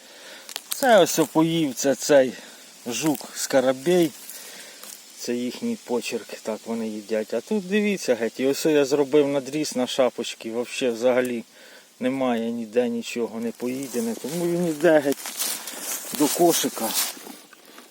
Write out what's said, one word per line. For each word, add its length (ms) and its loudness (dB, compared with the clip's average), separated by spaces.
Це 300 6
ось 200 4
опоїв, 560 2
це 200 2
цей 380 6
жук-скарабей. 1200 0
Це 160 -4
їхній 480 -4
почерк, 440 -6
так 220 -6
вони 220 -4
їдять. 460 -4
А 80 -2
тут 260 -4
дивіться 480 0
геть, 240 -4
і 80 2
ось 180 0
я 200 6
зробив 420 4
надріз 480 -4
на 120 0
шапочці, 640 -2
вообще 400 -2
взагалі 520 0
немає 520 0
ніде 380 0
нічого, 500 -4
не 120 -4
поїде, 500 -6
не 140 -4
тому 300 -4
він 220 0
іде 320 6
геть 180 2
до 140 2
кошика. 640 0